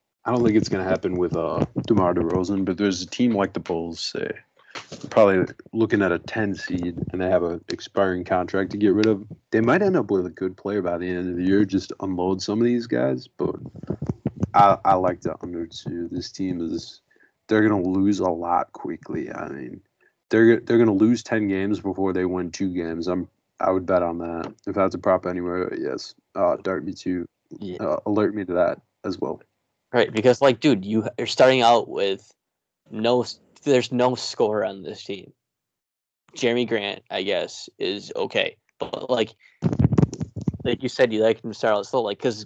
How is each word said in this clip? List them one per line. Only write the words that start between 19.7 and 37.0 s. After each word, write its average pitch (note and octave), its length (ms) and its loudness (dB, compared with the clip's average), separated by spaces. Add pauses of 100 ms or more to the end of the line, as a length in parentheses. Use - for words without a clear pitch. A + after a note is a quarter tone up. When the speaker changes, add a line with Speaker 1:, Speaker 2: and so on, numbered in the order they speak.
Speaker 1:
they're, A2+ 300 8
they're A#2+ 180 2
gonna A2+ 160 6
lose A2 300 4
ten G#2+ 240 -2
games G2 320 0
before F#2+ 340 -2
they F#2 120 0
win F2+ 260 -2
two F#2 220 -4
games. E2+ 340 -4
I'm, F2+ 200 -2 (340)
I F#2 100 2
would F#2+ 140 0
bet F2+ 180 2
on E2+ 160 -4
that. E2+ 340 -8 (140)
If G2+ 100 -4
I G2 60 4
had F#2+ 80 2
to F#2 60 -6
prop F2+ 280 0
anywhere, F2+ 500 -4
yes. C2 380 -6 (220)
Uh, F2 220 2
dart F2+ 280 -4
me F#2+ 80 -8
to, F2+ 340 -6 (300)
Speaker 2:
Yeah. F#2 240 -10
Speaker 1:
uh, - 240 -2
alert G#2 300 0
me G2+ 100 -6
to F2+ 80 -6
that E2+ 260 2 (240)
as F2+ 160 -6
well. - 220 -6 (500)
Speaker 3:
Right, A#2+ 200 2
because, A#2 300 4
like, C3+ 180 4
dude, G#2+ 260 2
you, G#2 220 0 (100)
you're A#2+ 100 -4
starting C3 340 6
out A#2 280 4
with F#2+ 420 -4 (600)
no A#2 320 2
s-, - 160 -10 (240)
there's B2+ 280 4
no B2 240 4
scorer G#2+ 480 0
on G2 200 -6
this - 200 -12
team. F#2+ 300 -14 (1000)
Jeremy A#2+ 300 0
Grant, G#2 440 -4